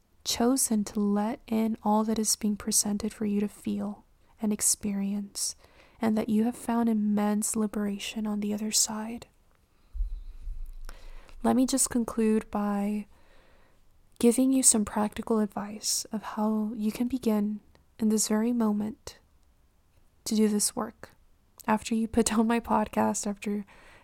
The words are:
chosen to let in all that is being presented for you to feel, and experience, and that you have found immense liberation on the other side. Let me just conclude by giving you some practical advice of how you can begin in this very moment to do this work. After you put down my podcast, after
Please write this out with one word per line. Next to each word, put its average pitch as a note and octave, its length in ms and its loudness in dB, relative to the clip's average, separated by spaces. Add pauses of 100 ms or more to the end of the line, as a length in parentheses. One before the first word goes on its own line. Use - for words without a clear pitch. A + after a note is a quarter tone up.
(240)
chosen A#3 600 2
to - 160 -4
let G#3 480 0
in A3 340 0
all G#3+ 220 4
that A3 160 0
is - 160 0
being G#3 180 0
presented G#3 580 -2
for G#3+ 140 -6
you G3+ 140 0
to G#3 80 0
feel, G3+ 560 -6 (360)
and G#3+ 120 0
experience, G3+ 1040 -2 (440)
and A3 160 2
that G#3+ 120 -2
you G#3+ 160 4
have A#3+ 120 -2
found A#3 320 0
immense G#3 680 2
liberation G#3 720 -4
on G#3 140 -2
the G#3 140 -2
other G#3+ 160 -4
side. A3 560 -2 (2250)
Let A3+ 140 4
me C4 100 4
just - 240 0
conclude A3 600 0
by G#3 560 -2 (1120)
giving B3+ 340 6
you C4 100 4
some A3 220 6
practical G#3+ 540 -2
advice G#3 720 -4
of G#3+ 100 -4
how G#3+ 520 -2
you G#3+ 160 0
can A#3+ 160 -2
begin G#3+ 540 0 (380)
in A3 100 2
this G#3+ 200 2
very A3 240 2
moment G#3+ 680 -2 (1080)
to A3+ 100 -2
do G#3+ 140 6
this G#3 260 0
work. - 360 -8 (560)
After A3 280 0
you A3+ 140 0
put A3 180 4
down A3 200 4
my A#3 140 2
podcast, G#3+ 680 0
after G#3 380 -4 (400)